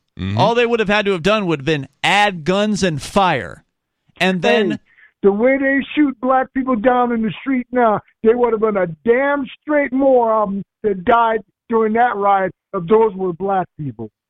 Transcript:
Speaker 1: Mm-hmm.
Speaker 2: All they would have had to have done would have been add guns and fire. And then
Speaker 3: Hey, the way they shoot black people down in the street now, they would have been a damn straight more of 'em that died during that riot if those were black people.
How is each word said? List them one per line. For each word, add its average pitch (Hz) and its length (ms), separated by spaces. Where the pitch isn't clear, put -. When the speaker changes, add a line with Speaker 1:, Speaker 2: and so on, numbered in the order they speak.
Speaker 1:
Mm-hmm. 98 180
Speaker 2:
All 214 180
they 240 120
would 233 140
have 196 80
had 208 180
to 196 60
have 170 100
done 202 240
would 156 140
have 127 60
been 147 220
add 185 420
guns 196 380
and 160 180
fire. 139 640
And 185 220
then 214 300
Speaker 3:
Hey, - 60
the 196 100
way 247 240
they 269 240
shoot 285 260
black 262 320
people 254 240
down 247 360
in 226 100
the 214 180
street 262 300
now, 233 300
they 220 120
would 240 180
have 220 80
been 214 160
a 180 120
damn 269 420
straight 294 320
more 262 380
of 214 180
'em 196 120
that 190 220
died 226 360
during 220 240
that 233 220
riot 196 360
if 175 120
those 220 280
were 185 180
black 190 340
people. 117 320